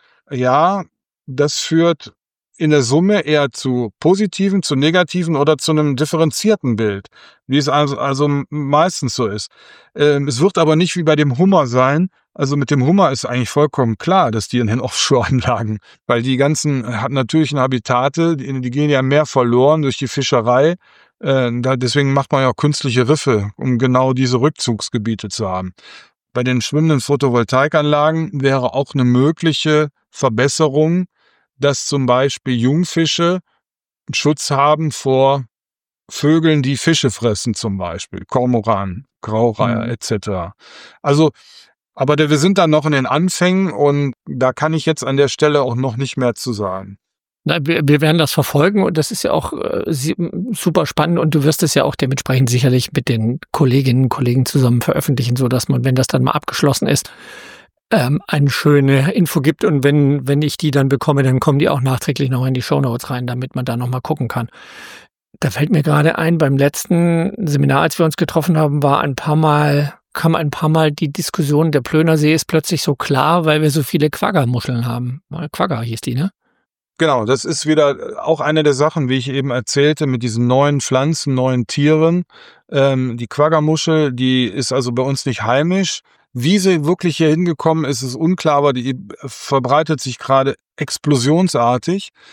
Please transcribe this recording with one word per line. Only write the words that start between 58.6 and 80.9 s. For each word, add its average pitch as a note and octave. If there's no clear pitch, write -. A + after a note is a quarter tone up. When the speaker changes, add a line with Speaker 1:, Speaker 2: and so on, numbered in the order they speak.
Speaker 2:
Info F3
gibt C#3+
und C#3
wenn, C#3+
wenn C#3+
ich D3+
die D3+
dann C3+
bekomme, C#3
dann C3
kommen C#3
die F3
auch C#3+
nachträglich C3
noch B2+
in C3
die C3
Shownotes C3
rein, B2
damit B2
man B2+
da B2
noch B2
mal B2
gucken C#3
kann. A2+
Da C#3+
fällt D3+
mir D3+
gerade D3+
ein, E3
beim C#3
letzten E3+
Seminar, C#3+
als D#3+
wir F3
uns D#3
getroffen E3
haben, D3
war C#3
ein C#3
paar D3+
Mal, D3
kam E3
ein D#3
paar -
Mal D#3
die D3
Diskussion, D#3
der C#3+
Plöner D#3+
See D3+
ist D#3
plötzlich D#3
so C#3+
klar, D3+
weil D3+
wir D3+
so C#3+
viele D3+
Quagga-Muscheln B2+
haben. B2
Quagga E3
hieß A2+
die, A#2+
ne? E3
Speaker 1:
Genau, C#3
das C3
ist D3+
wieder D3
auch D#3
eine D3+
der D3
Sachen, C#3+
wie C3
ich B2
eben C3+
erzählte, C#3+
mit B2+
diesen A#2+
neuen C#3
Pflanzen, C#3